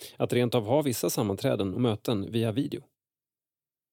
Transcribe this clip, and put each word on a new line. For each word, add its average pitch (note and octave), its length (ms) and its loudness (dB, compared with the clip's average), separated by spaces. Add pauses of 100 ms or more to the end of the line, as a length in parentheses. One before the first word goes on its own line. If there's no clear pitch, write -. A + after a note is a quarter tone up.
(180)
Att A#2+ 160 0
rent A#2+ 220 2
av A2+ 100 2
ha C3 160 4
vissa C#3 280 0
sammanträden G2+ 640 0
och A#2 80 -2
möten A2 500 0
via A2+ 200 0
video. C3+ 320 -4 (1080)